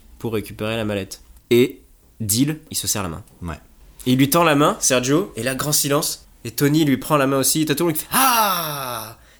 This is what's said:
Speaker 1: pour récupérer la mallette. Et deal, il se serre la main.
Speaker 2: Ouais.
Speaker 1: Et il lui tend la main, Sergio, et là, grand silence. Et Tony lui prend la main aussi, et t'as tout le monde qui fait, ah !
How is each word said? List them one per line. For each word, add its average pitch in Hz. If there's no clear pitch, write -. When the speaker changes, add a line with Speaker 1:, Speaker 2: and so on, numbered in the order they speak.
Speaker 1:
pour 113
récupérer 107
la 113
mallette. 101
Et 120
deal, 127
il 92
se -
serre 101
la 90
main. 82
Speaker 2:
Ouais. 82
Speaker 1:
Et 127
il 131
lui 139
tend 170
la 156
main, 160
Sergio, 135
et 113
là, 131
grand 131
silence. -
Et 120
Tony 151
lui 135
prend 151
la 135
main 139
aussi, 135
et 151
t'as 151
tout 170
le 175
monde -
qui -
fait, -
ah ! 160